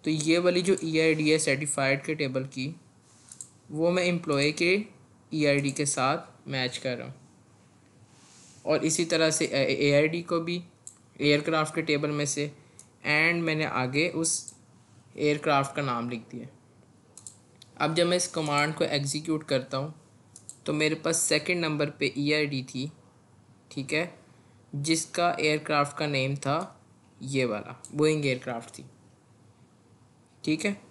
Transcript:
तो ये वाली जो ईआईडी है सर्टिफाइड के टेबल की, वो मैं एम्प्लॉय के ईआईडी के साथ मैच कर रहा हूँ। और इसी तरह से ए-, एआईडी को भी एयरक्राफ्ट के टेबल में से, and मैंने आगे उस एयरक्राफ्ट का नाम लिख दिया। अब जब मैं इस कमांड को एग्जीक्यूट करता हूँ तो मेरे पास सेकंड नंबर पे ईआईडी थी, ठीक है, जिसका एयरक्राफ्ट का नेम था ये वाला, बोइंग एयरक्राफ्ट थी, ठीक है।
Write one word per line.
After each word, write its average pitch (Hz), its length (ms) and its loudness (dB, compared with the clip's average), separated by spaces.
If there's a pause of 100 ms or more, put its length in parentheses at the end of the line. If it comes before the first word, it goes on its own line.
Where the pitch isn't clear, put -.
तो 156 60 0
ये 160 280 4
वाली 180 240 4
जो 185 220 4
ईआईडी 156 460 4
है 156 80 6
सर्टिफाइड 139 640 0
के 156 100 -4
टेबल 131 300 -2
की, 135 300 -8 (960)
वो 160 200 2
मैं 180 140 2
एम्प्लॉय 156 480 2
के 180 340 2 (480)
ईआईडी 143 380 2
के 143 140 -2
साथ - 640 -2
मैच 131 300 -4
कर 123 200 -4
रहा 123 80 -10
हूँ। 135 80 -14 (1500)
और 151 180 2
इसी 160 200 0
तरह 160 260 2
से 156 160 0
ए-, 135 360 0
एआईडी 156 400 4
को 170 180 -2
भी 175 220 -4 (580)
एयरक्राफ्ट 151 540 2
के 165 80 -2
टेबल 151 280 0
में 147 160 -2
से, 147 260 -4 (540)
and 160 360 2
मैंने 156 220 0
आगे 135 440 0
उस - 460 -4 (600)
एयरक्राफ्ट 143 600 2
का 147 60 -2
नाम 120 280 -2
लिख 117 100 -8
दिया। 120 280 -14 (1300)
अब 156 140 0
जब 170 120 4
मैं 180 100 2
इस 175 100 0
कमांड 151 480 0
को 156 100 0
एग्जीक्यूट 151 580 -2
करता 135 340 -2
हूँ 151 180 -4 (720)
तो 151 60 -2
मेरे 156 220 2
पास 160 220 -2
सेकंड 170 440 0
नंबर 151 300 0
पे 143 280 -2
ईआईडी 143 440 0
थी, 135 300 -8 (800)
ठीक 135 220 -8
है, 170 260 -2 (560)
जिसका 160 680 0
एयरक्राफ्ट 151 580 2
का 156 80 0
नेम 139 300 0
था 139 200 0 (680)
ये 131 220 0
वाला, 110 380 -4 (120)
बोइंग 151 320 2
एयरक्राफ्ट 123 520 -4
थी, - 60 -18 (1600)
ठीक 156 200 -2
है। 202 80 0 (180)